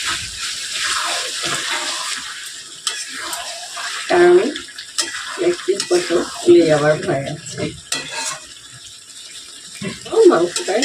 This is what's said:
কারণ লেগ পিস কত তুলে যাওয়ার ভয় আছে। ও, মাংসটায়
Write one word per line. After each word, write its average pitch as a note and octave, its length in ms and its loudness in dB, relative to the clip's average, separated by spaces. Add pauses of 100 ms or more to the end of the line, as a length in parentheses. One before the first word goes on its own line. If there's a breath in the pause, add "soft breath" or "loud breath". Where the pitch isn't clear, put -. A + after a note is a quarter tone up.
(4000)
কারণ F4+ 280 8 (1040)
লেগ F4 220 2
পিস - 160 0 (100)
কত F4 200 2 (320)
তুলে F3 280 10
যাওয়ার D3+ 260 6 (100)
ভয় C#3 180 0 (100)
আছে। - 280 -10 (2500)
ও, E4 40 -2 (160)
মাংসটায় A#3+ 540 2